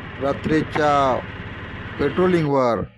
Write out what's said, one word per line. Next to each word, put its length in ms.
रात्रीच्या 960
पेट्रोलिंगवर 800